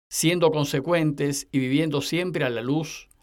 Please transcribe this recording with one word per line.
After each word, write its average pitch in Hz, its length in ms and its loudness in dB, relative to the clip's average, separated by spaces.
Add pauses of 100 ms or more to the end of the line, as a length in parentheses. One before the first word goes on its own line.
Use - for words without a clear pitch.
(100)
siendo 165 400 2
consecuentes 147 1000 0
y 139 80 0
viviendo 143 440 0
siempre 165 420 -2
a 127 60 0
la 113 120 -4
luz, 151 460 -4 (140)